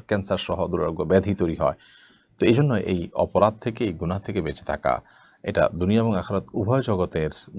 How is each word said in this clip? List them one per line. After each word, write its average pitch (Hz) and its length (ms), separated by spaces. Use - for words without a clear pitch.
ক্যান্সার 95 320
সহ 87 300
দুরারোগ্য 82 340
ব্যাধি 95 320
তৈরি 82 200
হয়। 76 200
তো - 80
এই 113 80
জন্য 139 200
এই 90 400
অপরাধ 95 440
থেকে, 117 260
এই 98 80
গুনাহ 82 260
থেকে 95 240
বেঁচে 73 220
থাকা, 69 380
এটা - 320
দুনিয়া 101 280
এবং 113 140
আখিরাত 95 360
উভয় 120 300
জগতের 87 480